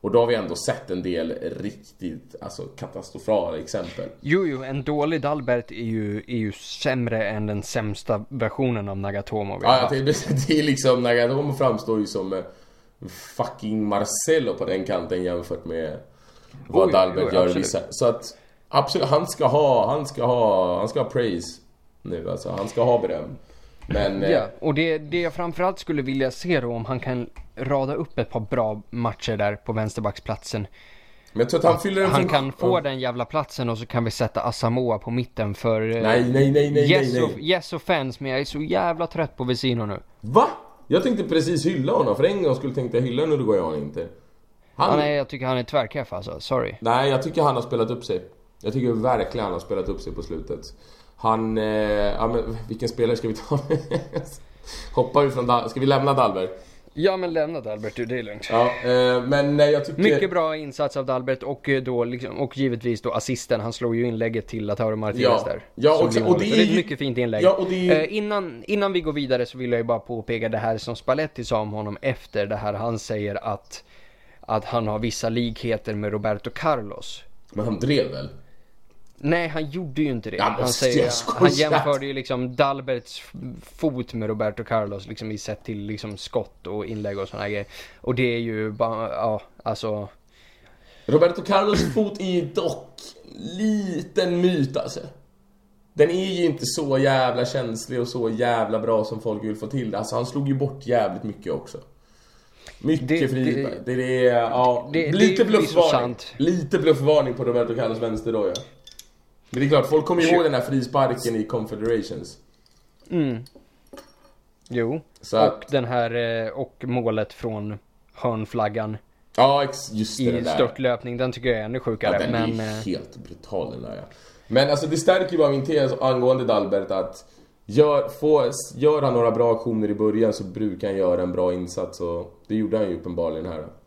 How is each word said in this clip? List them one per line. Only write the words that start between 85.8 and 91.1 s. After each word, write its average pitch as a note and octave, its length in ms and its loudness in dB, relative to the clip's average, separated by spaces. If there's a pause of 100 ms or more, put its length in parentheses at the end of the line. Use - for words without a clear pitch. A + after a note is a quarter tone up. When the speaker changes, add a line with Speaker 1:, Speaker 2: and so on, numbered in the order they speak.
Speaker 2:
skott - 500 -6
och G2+ 180 -6
inlägg G#2 340 -6
och F#2+ 80 -4
såna G#2 160 -10
här G2+ 60 -4
grejer. G#2 160 -4 (360)
Och B2+ 140 -2
det A#2+ 200 0
är A#2 40 -2
ju A2 320 -4
bara, A2+ 380 -2
ja, G#2+ 320 -2 (220)
alltså G#2 440 -4 (1000)
Speaker 1:
Roberto E3+ 360 4